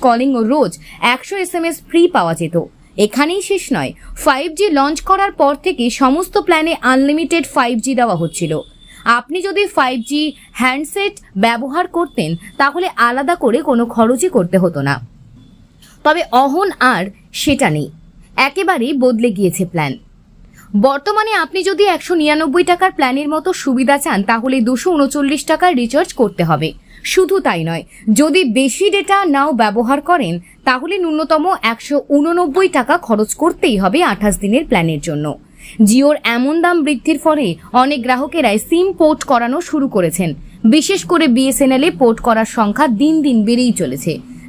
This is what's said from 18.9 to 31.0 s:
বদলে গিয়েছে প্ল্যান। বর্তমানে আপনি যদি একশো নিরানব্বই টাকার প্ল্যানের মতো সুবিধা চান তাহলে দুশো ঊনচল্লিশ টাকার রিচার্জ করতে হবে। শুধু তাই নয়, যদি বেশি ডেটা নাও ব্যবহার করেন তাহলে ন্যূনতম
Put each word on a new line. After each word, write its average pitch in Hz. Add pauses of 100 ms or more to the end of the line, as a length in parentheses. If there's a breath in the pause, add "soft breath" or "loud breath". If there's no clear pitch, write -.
বদলে 247
গিয়েছে 185
প্ল্যান। 147 (920 soft breath)
বর্তমানে 415 (120)
আপনি 359
যদি 381
একশো 349
নিরানব্বই 311
টাকার 359
প্ল্যানের 277
মতো 311
সুবিধা 262
চান 277 (120)
তাহলে 240
দুশো 240
ঊনচল্লিশ 277
টাকার 349
রিচার্জ 262
করতে 185
হবে। 156 (360 soft breath)
শুধু 370
তাই 202
নয়, 165 (360 loud breath)
যদি 302 (180)
বেশি 269
ডেটা 392 (160)
নাও 277
ব্যবহার 226
করেন 285 (300 loud breath)
তাহলে 269
ন্যূনতম 320 (280)